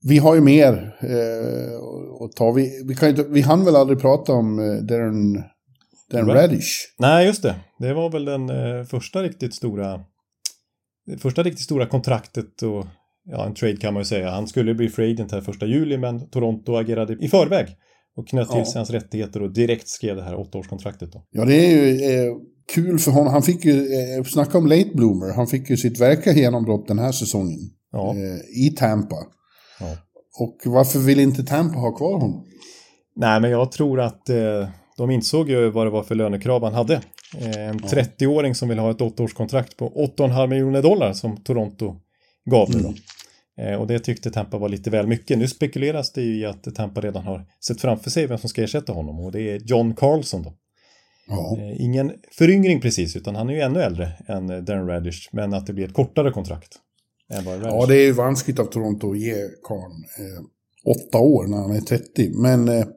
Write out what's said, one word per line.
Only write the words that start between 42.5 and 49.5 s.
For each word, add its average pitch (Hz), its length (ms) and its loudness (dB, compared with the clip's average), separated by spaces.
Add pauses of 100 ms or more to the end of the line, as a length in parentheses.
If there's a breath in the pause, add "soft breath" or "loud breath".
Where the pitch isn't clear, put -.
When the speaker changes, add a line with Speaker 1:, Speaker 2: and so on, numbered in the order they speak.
Speaker 2:
gav 113 240 6
nu 110 80 2
då. 82 60 -2 (720 loud breath)
Speaker 1:
Mm. 104 160 -4
Speaker 2:
Eh, 104 60 -4
och 110 60 -4
det 117 120 0
tyckte 117 320 -4
Tampa 104 280 -6
var 101 100 -4
lite 101 220 -6
väl 107 160 0
mycket. 113 320 0
Nu 123 100 0
spekuleras 139 640 -4
det 127 100 -6
ju 110 180 -4
i 107 40 -6
att 101 300 -10
Tampa 101 260 -8
redan 98 240 -8
har 95 220 -10 (200)
sett 113 140 -6
framför 117 300 -2
sig 160 160 0
vem 120 120 -6
som 117 100 -8
ska - 140 -4
ersätta 120 300 -6
honom. 78 280 -8
Och 92 120 -10
det 107 180 -8